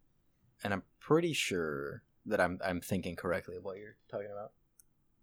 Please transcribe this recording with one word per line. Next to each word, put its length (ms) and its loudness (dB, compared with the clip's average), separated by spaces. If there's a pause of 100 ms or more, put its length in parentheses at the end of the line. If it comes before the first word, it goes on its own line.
(640)
and 100 2
I'm 100 -2 (160)
pretty 340 6
sure 680 -2 (220)
that 160 2
I'm, 220 4
I'm 180 0
thinking 340 -2
correctly 420 -2
of 60 -12
what 140 -8
you're 200 -16 (120)
talking 220 -6
about. 220 -10 (680)